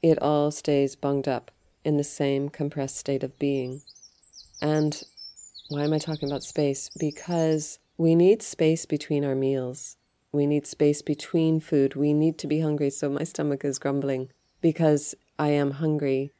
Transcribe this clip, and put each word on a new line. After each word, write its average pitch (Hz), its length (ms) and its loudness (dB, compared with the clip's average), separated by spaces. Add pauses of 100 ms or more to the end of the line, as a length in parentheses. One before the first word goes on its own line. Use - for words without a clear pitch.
It 165 220 4
all 147 300 2
stays 139 420 0
bunged 139 320 -2
up 127 240 -4 (340)
in 151 120 2
the 143 80 0
same 139 440 -2
compressed 143 480 -6
state 139 280 -4
of 131 160 -10
being. 135 420 -2 (800)
And 151 400 0 (680)
why 147 140 -4
am 151 100 0
I 156 60 0
talking 151 300 -6
about 143 160 -6
space? 143 520 -2
Because 160 840 -2 (180)
we 165 160 6
need 185 280 6
space 160 440 0
between 143 380 -2
our 139 100 0
meals. 135 640 -4 (340)
We 143 160 2
need 147 220 0
space 147 340 2
between 160 560 0
food. 139 380 2
We 147 160 2
need 156 260 2
to - 80 -8
be 151 140 0
hungry, 147 300 0
so 143 200 -4
my 143 140 -4
stomach 147 400 -4
is 139 160 -4
grumbling 135 480 -2 (320)
because 156 560 2 (200)
I 147 120 0
am 143 240 2
hungry. 143 680 -2